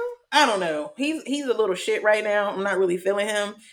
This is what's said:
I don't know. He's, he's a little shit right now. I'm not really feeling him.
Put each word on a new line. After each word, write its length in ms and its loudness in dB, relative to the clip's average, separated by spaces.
I 140 6
don't 160 2
know. 340 -4
He's, 280 -2
he's 220 -4
a 80 2
little 220 2
shit 280 -2
right 200 4
now. 280 0
I'm 120 -4
not 140 0
really 200 2
feeling 300 0
him. 280 -2